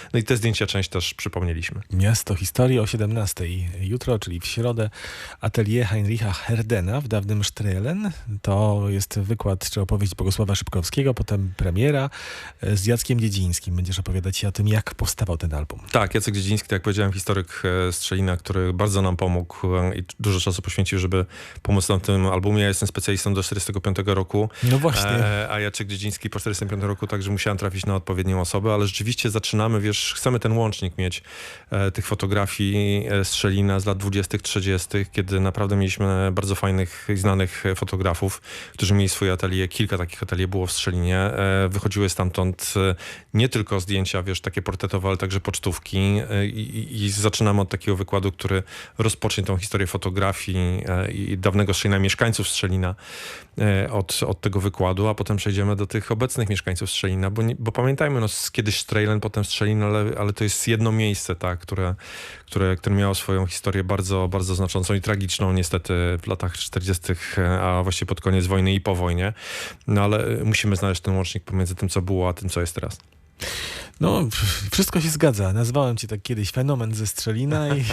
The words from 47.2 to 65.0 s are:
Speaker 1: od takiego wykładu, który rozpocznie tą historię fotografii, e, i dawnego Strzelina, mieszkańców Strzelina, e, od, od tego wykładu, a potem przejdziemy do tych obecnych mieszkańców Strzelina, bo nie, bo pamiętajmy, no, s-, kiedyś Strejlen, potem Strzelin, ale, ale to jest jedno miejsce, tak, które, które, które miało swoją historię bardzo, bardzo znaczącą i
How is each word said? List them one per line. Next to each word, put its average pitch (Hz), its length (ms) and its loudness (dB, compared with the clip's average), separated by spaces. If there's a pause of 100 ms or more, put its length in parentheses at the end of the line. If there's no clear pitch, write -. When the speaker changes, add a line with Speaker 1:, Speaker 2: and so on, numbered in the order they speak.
Speaker 1:
od 92 80 0
takiego 95 280 -2
wykładu, 98 340 0
który 95 320 -2 (340)
rozpocznie 107 460 0
tą 92 140 0
historię 95 300 0
fotografii, 92 1000 0
e, 92 240 0
i 98 260 -4
dawnego 98 360 4
Strzelina, 101 260 2
mieszkańców 101 500 2
Strzelina, 92 460 0 (640)
e, 101 340 2
od, 101 360 -2
od - 140 -4
tego 98 180 2
wykładu, 92 480 2
a 107 80 0
potem 104 220 -2
przejdziemy 101 380 2
do 98 120 -2
tych 110 240 -2
obecnych 117 380 0
mieszkańców 95 400 -2
Strzelina, 95 400 0
bo 110 120 -2
nie, 113 180 2
bo 110 120 -2
pamiętajmy, 135 480 2
no, 110 60 2
s-, - 260 -4
kiedyś 104 280 0
Strejlen, 107 400 2
potem 104 260 -2
Strzelin, 107 380 2
ale, 104 220 2 (140)
ale 101 140 0
to 110 100 -2
jest - 240 0
jedno 113 240 2
miejsce, 104 440 0
tak, 90 240 -2
które, 92 360 -2 (500)
które, 92 300 2
które 101 200 0
miało 98 200 4
swoją 95 300 0
historię 95 380 -2
bardzo, 95 440 0
bardzo 92 280 0
znaczącą 92 380 0
i 98 80 0